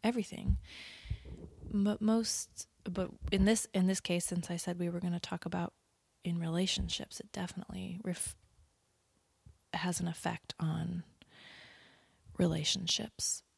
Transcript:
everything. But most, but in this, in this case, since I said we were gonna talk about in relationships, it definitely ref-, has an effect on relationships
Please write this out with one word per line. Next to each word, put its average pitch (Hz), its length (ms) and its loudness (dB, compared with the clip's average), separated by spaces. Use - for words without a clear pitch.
everything. - 540 2
But 208 300 2
most, - 680 0
but 185 280 -4
in 190 140 8
this, 214 300 6
in 185 100 6
this 185 140 4
case, 175 260 0
since 175 240 -2
I 170 60 -2
said 175 240 -4
we 175 100 2
were 175 100 -2
gonna 175 200 0
talk - 260 -6
about 175 280 -2
in 170 160 0
relationships, 170 800 0
it 208 120 -12
definitely 185 720 -6
ref-, - 320 -4
has 170 260 0
an 175 80 0
effect - 520 -6
on 165 440 0
relationships 170 1040 0